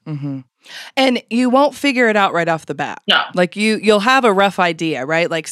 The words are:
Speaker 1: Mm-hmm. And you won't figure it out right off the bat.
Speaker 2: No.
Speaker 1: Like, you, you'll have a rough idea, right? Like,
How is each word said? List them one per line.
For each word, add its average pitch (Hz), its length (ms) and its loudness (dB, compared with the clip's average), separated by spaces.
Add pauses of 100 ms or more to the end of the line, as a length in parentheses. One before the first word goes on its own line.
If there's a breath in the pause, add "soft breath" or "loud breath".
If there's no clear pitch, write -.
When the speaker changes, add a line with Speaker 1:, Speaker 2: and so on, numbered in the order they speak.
Speaker 1:
Mm-hmm. 143 340 -8 (560 loud breath)
And 262 340 0
you 247 180 0
won't 269 280 2
figure 254 320 0
it 214 80 2
out 196 160 2
right 170 160 0
off 160 180 -2
the 147 80 -8
bat. 135 320 -8
Speaker 2:
No. 165 140 2 (140)
Speaker 1:
Like, 180 200 0
you, 214 260 0
you'll 208 200 4
have 254 240 2
a 220 80 4
rough 196 260 2
idea, 160 480 -2
right? 160 240 0
Like, 165 220 -4